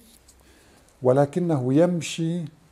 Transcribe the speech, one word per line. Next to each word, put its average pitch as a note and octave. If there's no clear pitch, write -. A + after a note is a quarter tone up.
ولكنه C#3
يمشي E3